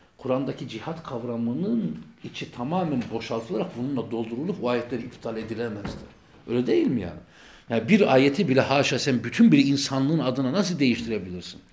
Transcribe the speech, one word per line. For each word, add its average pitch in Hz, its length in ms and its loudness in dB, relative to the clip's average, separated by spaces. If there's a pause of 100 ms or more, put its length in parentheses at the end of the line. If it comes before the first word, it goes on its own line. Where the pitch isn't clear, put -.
(180)
Kur'an'daki 131 520 -4
cihat 135 340 -10
kavramının 123 920 -4 (260)
içi - 280 -12
tamamen 147 520 -4 (100)
boşaltılarak 120 540 -6 (100)
bununla 120 340 -4
doldurulup 117 520 -6
o 120 60 0
ayetler 123 300 -2
iptal - 380 -10
edilemezdi. 107 840 -8 (300)
Öyle 123 180 0
değil 320 200 4
mi 127 140 0
yani? 85 180 -8 (500)
Yani 117 200 0
bir 190 240 6
ayeti 139 340 4
bile 131 140 4
haşa 135 380 2
sen 127 240 0
bütün 208 280 6
bir 139 140 8
insanlığın 139 540 0
adına 131 340 0
nasıl 175 260 0
değiştirebilirsin? 110 800 -2 (140)